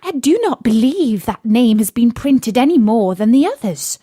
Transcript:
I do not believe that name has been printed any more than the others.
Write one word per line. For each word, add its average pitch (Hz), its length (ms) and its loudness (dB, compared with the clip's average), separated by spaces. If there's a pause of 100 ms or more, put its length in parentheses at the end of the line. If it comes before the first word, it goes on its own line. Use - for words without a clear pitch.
I 370 100 -10
do 294 300 0
not 370 200 -4
believe 233 640 0
that 196 180 -8
name 220 340 2
has 208 120 0
been 233 220 0
printed 262 440 -2
any 285 220 2
more 214 360 2
than 214 180 0
the 277 140 4
others. 233 560 -8